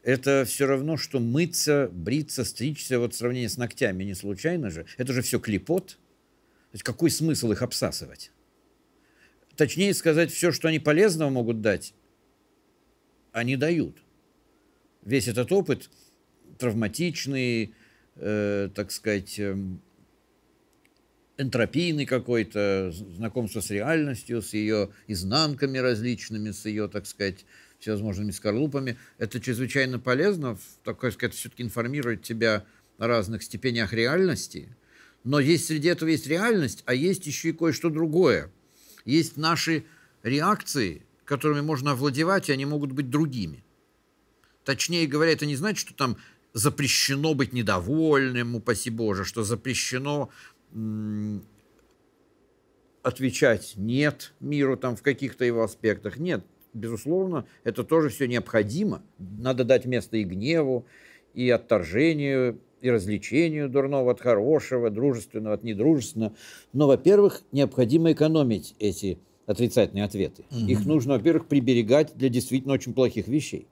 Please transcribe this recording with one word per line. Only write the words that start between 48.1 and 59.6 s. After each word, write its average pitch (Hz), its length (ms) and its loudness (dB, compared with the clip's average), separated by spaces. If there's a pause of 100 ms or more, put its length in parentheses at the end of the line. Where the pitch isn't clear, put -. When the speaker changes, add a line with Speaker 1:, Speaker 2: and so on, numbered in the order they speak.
Speaker 1:
упаси 113 340 -2
Боже, 107 340 -2
что 110 200 -4
запрещено, 127 840 -4 (440)
м, 107 680 -6 (1600)
отвечать 123 760 2
"нет" 131 640 -2
миру 135 360 0
там 123 200 -4
в - 60 -16
каких-то 139 420 -2
его 117 180 2
аспектах. 104 560 -2
Нет, 156 240 -4 (320)
безусловно, 139 720 -4 (180)
это 120 200 -4
тоже 156 240 4
всё 131 180 -2
необходимо. 120 760 0 (160)
Надо 120 460 -2